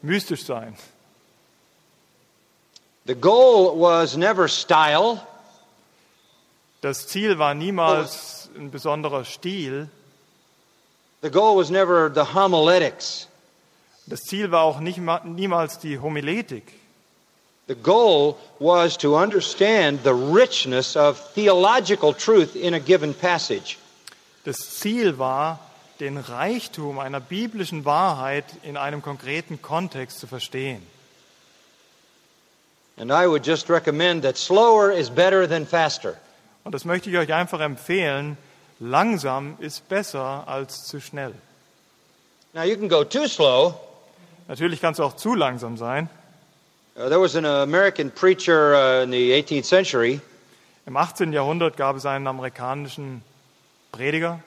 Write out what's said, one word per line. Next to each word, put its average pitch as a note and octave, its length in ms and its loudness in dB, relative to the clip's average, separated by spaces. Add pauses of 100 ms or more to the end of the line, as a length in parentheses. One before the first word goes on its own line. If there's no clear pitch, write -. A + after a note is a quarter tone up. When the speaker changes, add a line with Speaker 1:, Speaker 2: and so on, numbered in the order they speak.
Speaker 1:
mystisch F3 440 -4
sein. A2+ 300 -10 (2250)
Speaker 2:
The C3 100 -4
goal F#3+ 640 6
was E3 360 4
never F#3 320 2
style. D#3+ 760 2 (1600)
Speaker 1:
Das C#3 260 -8
Ziel G3 320 -2
war D3 140 0
niemals D#3+ 1000 -4
ein C#3+ 160 -16
besonderer C#3+ 540 -6
Stil. D3+ 640 -10 (1300)
Speaker 2:
The D3+ 80 -6
goal G3+ 280 4
was E3 120 2
never F3 440 4
the C#3 200 0
homiletics. F3 920 2 (760)
Speaker 1:
Das D3+ 160 -14
Ziel G3 300 -6
war E3 120 4
auch D3 160 0
nicht F3 200 -8
ma-, E3+ 240 -4
niemals E3+ 560 -4
die D3 200 -10
Homiletik. D3 760 -8 (920)
Speaker 2:
The C3+ 80 -6
goal D3+ 640 4 (220)
was E3+ 380 4
to D3 180 2
understand F#3+ 880 2
the C3 100 4
richness C3 840 2
of D3 240 4 (160)
theological G3 760 4
truth G#3 420 2
in F3 180 -2
a E3 60 -2
given D3+ 340 2
passage. E3 640 -4 (680)
Speaker 1:
Das C#3 140 -10 (220)
Ziel G#3 400 -2
war, C#3 400 -2 (400)
den C#3 180 -8
Reichtum C#3+ 840 -8
einer C#3 200 -8
biblischen F3+ 680 -8
Wahrheit C#3+ 600 -2 (180)
in C#3+ 140 -12
einem C#3+ 240 -8
konkreten C#3+ 600 -10
Kontext D3+ 580 -8
zu B2+ 80 -18
verstehen. B2+ 580 -10 (2000)
Speaker 2:
And A2+ 140 -8
I E3+ 160 2
would D3 180 0
just D3+ 240 -4
recommend E3 540 0
that F3 140 -2
slower G#3+ 540 4
is D#3+ 180 -2
better F3+ 380 2
than D#3 180 -4
faster. D3 500 -2 (500)
Speaker 1:
Und - 80 -12
das C3+ 100 -8
möchte F3 260 -6
ich F3+ 80 -2
euch D#3 160 -2
einfach E3+ 280 -2
empfehlen. D3 760 -4 (420)
Langsam C#3 800 -2
ist - 280 -14
besser C#3+ 600 -6
als C3+ 380 -12
zu D3 140 -14
schnell. C3+ 340 -14 (1200)
Speaker 2:
Now, D#3+ 100 -8
you G3 120 0
can G3+ 140 -6
go D#3 140 4
too C#4 240 -2
slow. D3+ 520 2 (680)
Speaker 1:
Natürlich D#3+ 340 -4
kannst E3 180 -2
du E3 40 2
auch C3+ 120 -4
zu A3 200 -4
langsam B2 420 -4
sein. C3 320 -6 (880)
Speaker 2:
Uh, A#2+ 120 -6
there D#3+ 140 4
was D#3 140 2
an D#3+ 100 -2
American D3 640 0
preacher, E3+ 600 4
uh, C3 300 4
in B2+ 80 -4
the B2 220 2
eighteenth C#3+ 320 0
century. C#3 540 2 (680)
Speaker 1:
Im C3 120 -8
achtzehnten E3 360 -4
Jahrhundert D#3 440 -2
gab C#3 180 -2
es C3 100 -12
einen C3+ 220 -6
amerikanischen C3 920 -10 (680)
Prediger. D#3+ 560 -6